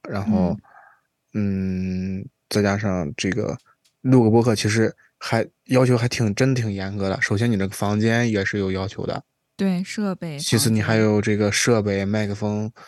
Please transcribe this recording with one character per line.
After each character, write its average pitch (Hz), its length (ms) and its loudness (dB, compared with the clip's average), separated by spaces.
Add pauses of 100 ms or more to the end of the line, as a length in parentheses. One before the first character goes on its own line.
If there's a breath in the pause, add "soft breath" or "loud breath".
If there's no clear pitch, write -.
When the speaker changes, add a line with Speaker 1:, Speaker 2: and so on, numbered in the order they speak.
Speaker 1:
然 101 160 -6
后， 101 300 2
Speaker 2:
嗯。 - 60 -4 (760 soft breath)
Speaker 1:
嗯， 95 920 -4 (220)
再 104 100 0
加 101 160 2
上 92 400 -2
这 95 140 -2
个 104 260 -4 (460 soft breath)
录 131 200 6
个 110 80 4
播 117 120 6
客， 113 120 2
其 104 140 0
实 110 260 0 (220 soft breath)
还， - 320 -2 (200)
要 127 180 4
求 123 100 4
还 117 100 0
挺， 107 280 0
真 131 200 2
挺 117 160 -2
严 98 240 -6
格 98 140 -2
的。 95 140 -2
首 101 160 0
先 117 120 2
你 110 60 2
的 95 140 0
房 104 280 -2
间 113 320 2
也 101 140 0
是 104 140 -4
有 95 120 -2
要 95 160 -4
求 - 200 -10
的。 - 180 -6 (320)
Speaker 2:
对， 190 260 -2
设 196 340 -6
备， 156 220 -10
Speaker 1:
其 135 200 0
次 110 100 2
你 110 140 2
还 110 140 0
有 107 260 4
这 107 120 0
个 104 160 0
设 113 300 2
备、 101 120 0
Speaker 2:
房 98 80 -2
间。 98 80 -2
Speaker 1:
麦 107 180 0
克 101 80 -4
风， 104 360 -4 (180 loud breath)